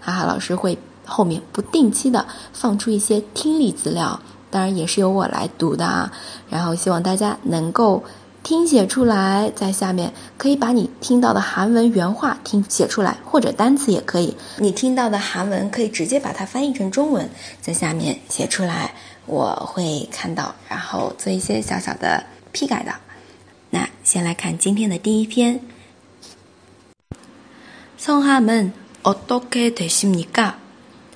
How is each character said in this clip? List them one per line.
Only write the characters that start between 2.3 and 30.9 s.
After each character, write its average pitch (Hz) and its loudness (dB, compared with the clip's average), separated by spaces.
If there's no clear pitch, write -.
放 214 0
出 214 -2
一 214 2
些 208 2
听 311 2
力 226 4
资 - -4
料， 165 -2
当 190 0
然 190 0
也 165 -2
是 196 0
由 190 4
我 190 2
来 - -4
读 165 0
的 170 -2
啊， - -2
然 170 -4
后 170 -2
希 170 -2
望 175 2
大 185 0
家 208 0
能 165 -2
够 214 4
听 339 2
写 254 4
出 262 0
来， 202 2
在 196 -2
下 190 -2
面 175 -2
可 269 0
以 285 6
把 240 2
你 226 4
听 247 4
到 233 4
的 196 2
韩 202 0
文 233 6
原 190 2
话 - -2
听 202 2
写 - 2
出 - 0
来， - 0
或 - 2
者 240 2
单 262 4
词 233 2
也 170 4
可 - -2
以。 175 0
你 202 2
听 254 0
到 240 2
的 208 0
韩 196 -4
文 196 -2
可 240 -2
以 214 0
直 170 -4
接 269 2
把 277 -2
它 196 -8
翻 269 -2
译 277 0
成 190 -2
中 285 0
文， 196 0
在 170 -6
下 160 0
面 160 -2
写 175 -2
出 - -2
来， 170 -4
我 139 -2
会 160 -4
看 - -8
到， - -6
然 - -8
后 - -6
做 196 -4
一 190 0
些 208 -2
小 202 -4
小 - -6
的 - -2
批 - -2
改 - -2
的。 - -8
那 - -2
先 - 0
来 170 -2
看 170 -6
今 196 0
天 214 0
的 170 -2
第 214 2
一 220 0
篇。 240 2
성 285 2
함 269 6
은 214 4
어 196 4
떻 247 0
게 240 2
되 175 -4
십 202 0
니 170 2
까? - 0